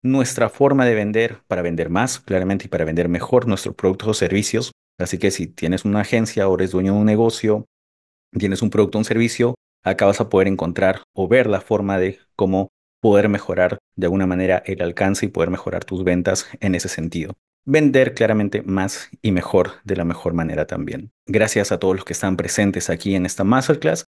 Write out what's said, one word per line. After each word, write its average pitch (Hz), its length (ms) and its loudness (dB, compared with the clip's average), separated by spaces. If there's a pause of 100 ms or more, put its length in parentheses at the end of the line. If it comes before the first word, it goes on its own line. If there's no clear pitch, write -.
nuestra 127 480 2
forma 139 380 4
de 120 80 4
vender 107 440 0 (100)
para 90 120 -2
vender 85 300 -2
más, 104 300 0
claramente, 95 460 -2
y - 20 -14
para 82 160 -2
vender 82 240 0
mejor 113 400 0
nuestros - 260 -4
productos 95 320 -2
o 107 80 0
servicios. 104 560 -2 (300)
Así 90 180 -4
que 98 140 2
si 82 160 -6
tienes 87 360 -4
una 104 180 0
agencia 110 460 0
o 92 60 4
eres 90 160 0
dueño 92 220 0
de 104 80 2
un 107 40 2
negocio, 107 600 2 (640)
tienes 95 320 -2
un 107 80 0
producto 104 260 2
o 107 40 0
un 110 40 0
servicio, 117 520 0 (260)
acá 95 240 2
vas 101 140 2
a 104 80 0
poder 95 180 4
encontrar 95 560 -2 (140)
o 95 100 -2
ver 117 220 4
la 98 120 0
forma 98 380 -2
de 95 220 -2 (160)
cómo 98 320 0 (340)
poder 104 260 6
mejorar 90 500 0 (180)
de 92 100 -2
alguna 92 220 2
manera 90 380 0
el 92 160 -6
alcance 98 440 0
y 92 40 -4
poder 85 200 0
mejorar 90 340 -6
tus 92 200 -6
ventas 90 420 0 (140)
en 95 160 0
ese 87 120 -6
sentido. 82 460 -8 (300)
Vender 131 500 4
claramente 107 480 0
más 95 480 -4 (100)
y 107 120 0
mejor 90 400 0 (100)
de 92 140 -4
la 87 80 -4
mejor 85 280 -2
manera 78 320 -2
también. - 460 -10 (160)
Gracias 104 460 0
a 92 80 -2
todos 95 160 2
los - 80 -8
que - 80 -10
están 95 240 -2
presentes 98 520 -2
aquí 95 280 -2
en 90 100 0
esta - 160 -4
masterclass 127 720 2